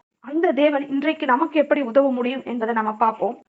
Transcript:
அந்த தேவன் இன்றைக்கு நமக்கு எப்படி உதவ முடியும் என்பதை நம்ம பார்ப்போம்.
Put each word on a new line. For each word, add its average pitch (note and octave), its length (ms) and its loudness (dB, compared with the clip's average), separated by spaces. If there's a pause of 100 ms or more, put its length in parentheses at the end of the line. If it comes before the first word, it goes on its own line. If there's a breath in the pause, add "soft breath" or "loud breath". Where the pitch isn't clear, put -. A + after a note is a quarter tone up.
(200)
அந்த D#4+ 320 0
தேவன் C#4+ 360 2
இன்றைக்கு D4+ 380 -2
நமக்கு D4+ 340 0
எப்படி D4 220 2
உதவ C4+ 300 2
முடியும் B3 340 -4
என்பதை A#3 280 -4
நம்ம G#3+ 200 -2
பார்ப்போம். A3 560 -2